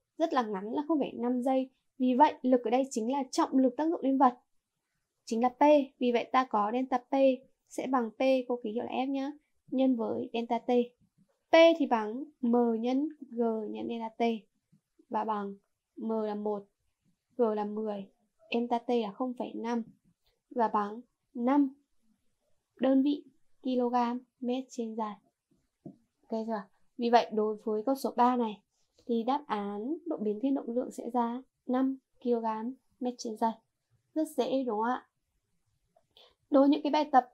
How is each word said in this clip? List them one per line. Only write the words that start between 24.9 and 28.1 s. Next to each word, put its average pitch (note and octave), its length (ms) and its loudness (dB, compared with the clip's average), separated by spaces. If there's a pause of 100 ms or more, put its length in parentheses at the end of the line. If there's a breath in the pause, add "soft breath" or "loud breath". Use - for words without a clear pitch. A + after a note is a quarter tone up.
giây. G#3+ 180 -6 (1120)
Ok A3+ 200 -6
chưa? G#3+ 160 -6 (340)
Vì A#3+ 120 0
vậy, A#3 240 4
đối G#3+ 220 0
với G#3+ 300 -4
câu C4+ 100 0
số A#3+ 200 -4